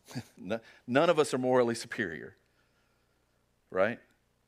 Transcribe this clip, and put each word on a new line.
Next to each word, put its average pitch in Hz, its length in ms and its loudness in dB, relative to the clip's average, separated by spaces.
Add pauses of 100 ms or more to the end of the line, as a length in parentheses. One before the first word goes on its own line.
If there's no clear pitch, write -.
(160)
<laughs> - 220 -14
No, 98 220 -6 (280)
none 143 220 4
of 160 100 4
us 147 140 2
are 139 40 0
morally 127 380 2
superior, 82 600 -8 (1300)
right? 104 300 -2 (480)